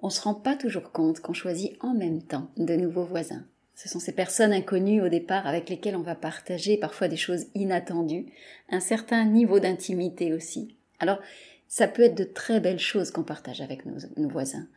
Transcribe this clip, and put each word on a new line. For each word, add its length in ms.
on 80
se 100
rend 140
pas 220
toujours 340
compte 300
qu'on 140
choisit 440
en 160
même 260
temps 360
de 180
nouveaux 300
voisins. 400
Ce 120
sont 120
ces 100
personnes 420
inconnues 500
au 60
départ 380
avec 220
lesquelles 260
on 80
va 140
partager 640
parfois 280
des 100
choses 380
inattendues, 720
un 100
certain 440
niveau 360
d'intimité 720
aussi. 420
Alors, 220
ça 180
peut 160
être 160
de 60
très 340
belles 220
choses 320
qu'on 100
partage 380
avec 260
nos, 120
nos 120
voisins. 380